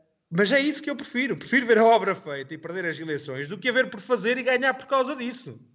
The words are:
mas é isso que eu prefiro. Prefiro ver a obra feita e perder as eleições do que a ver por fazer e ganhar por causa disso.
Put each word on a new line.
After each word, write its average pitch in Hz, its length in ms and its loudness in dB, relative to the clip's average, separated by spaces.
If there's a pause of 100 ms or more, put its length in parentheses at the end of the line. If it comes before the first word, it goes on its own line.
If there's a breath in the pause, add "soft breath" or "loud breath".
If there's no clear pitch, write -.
(300)
mas 190 200 2
é 269 100 4
isso 294 220 0
que - 60 -8
eu 277 80 -4
prefiro. 240 400 -4
Prefiro 247 300 0
ver 226 120 6
a 226 60 8
obra 208 300 6
feita 139 400 -10
e 156 40 -10
perder 175 280 -8
as 151 120 -4
eleições 143 500 -6
do 202 100 -10
que 254 100 -4
a 240 40 2
ver 240 180 2
por 202 100 -10
fazer 240 380 0
e 254 40 -4
ganhar 254 320 2
por - 120 -16
causa 269 280 0
disso. 240 460 -10 (140)